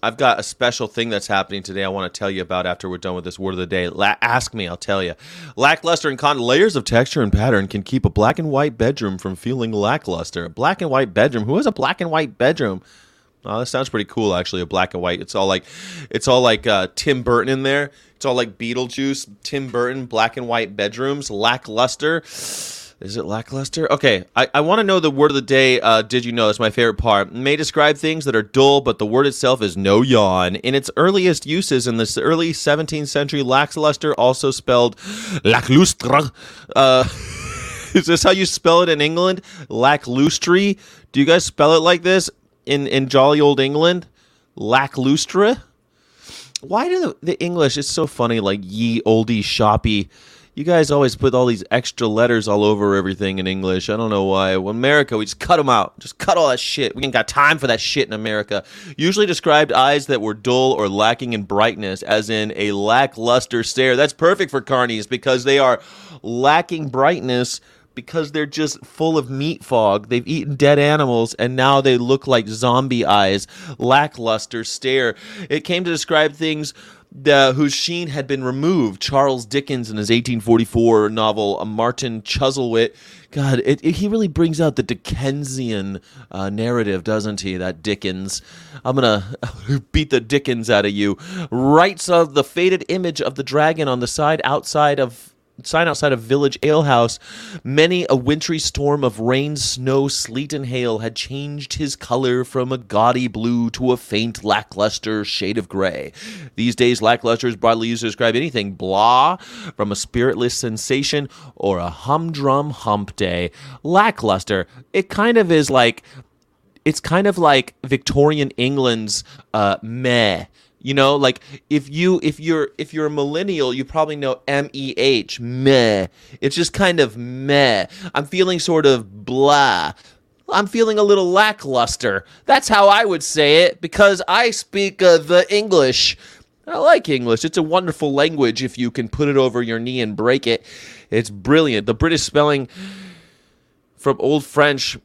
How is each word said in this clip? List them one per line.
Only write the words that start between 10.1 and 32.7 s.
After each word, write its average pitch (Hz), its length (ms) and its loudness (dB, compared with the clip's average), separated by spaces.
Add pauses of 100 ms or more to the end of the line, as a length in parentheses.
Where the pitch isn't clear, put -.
A 85 40 -10
black 143 320 -2
and 165 80 -6
white 131 240 0
bedroom? 113 300 0
Who 131 140 -2
has 285 100 0
a 233 40 0
black 135 300 -2
and 170 80 -6
white 156 300 -4
bedroom? 123 420 0 (640)
Oh, 104 140 -6
that 123 80 -6
sounds 131 220 -4
pretty 104 160 -4
cool, 104 280 -2
actually, 90 300 -4
a 82 40 -8
black 92 280 -2
and 87 80 -6
white. 90 180 -4
It's - 140 -12
all 98 120 0
like, 95 180 -2 (440)
it's - 180 -4
all 127 140 4
like, 113 240 2
uh, 98 300 0
Tim 131 260 -2
Burton 120 320 0
in 135 80 -4
there. 139 300 -2 (240)
It's - 100 -12
all 127 100 0
like 117 220 -4
Beetlejuice, 127 720 -6 (140)
Tim 139 240 -8
Burton, 123 400 -4
black 107 280 0
and 123 120 -10
white 113 280 -4
bedrooms, 123 540 -4
lackluster. 120 920 -2 (760)
Is 98 180 -12
it 82 80 -6
lackluster? 135 680 -6
Okay, 120 340 0 (100)
I, 131 180 2
I 147 80 2
wanna 196 220 2
know 190 160 2
the 156 100 2
word 147 220 4
of 139 40 -2
the 139 60 0
day. 131 400 2
Uh, 110 220 4
did 120 200 -2
you 120 80 -6
know? 117 140 0
That's 107 140 0
my 113 100 0
favorite 113 300 0
part. 101 340 2
May 135 220 -2
describe 151 420 0
things 156 280 -4
that 127 100 -2
are 107 80 2
dull, 139 360 4
but 127 200 -2
the 104 80 -2
word 127 180 2
itself 127 380 0
is 90 120 -4
no 98 280 4
yawn. 95 540 2
In 127 180 -4
its 139 200 -4
earliest 180 520 2
uses 143 400 -2
in 117 100 -2
the 113 60 0
s-, 110 160 -4
early 165 340 0
seventeenth 151 560 -4